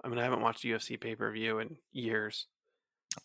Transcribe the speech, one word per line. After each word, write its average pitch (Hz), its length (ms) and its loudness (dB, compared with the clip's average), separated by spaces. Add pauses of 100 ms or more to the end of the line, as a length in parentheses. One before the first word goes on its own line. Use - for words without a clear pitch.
I 127 60 -6
mean, 120 100 0
I 120 60 2
haven't 123 160 4
watched 113 240 2
U 117 100 2
F 107 80 0
C 123 140 -6
pay-per-view 110 640 0
in 113 180 -4 (160)
years. 110 540 0 (800)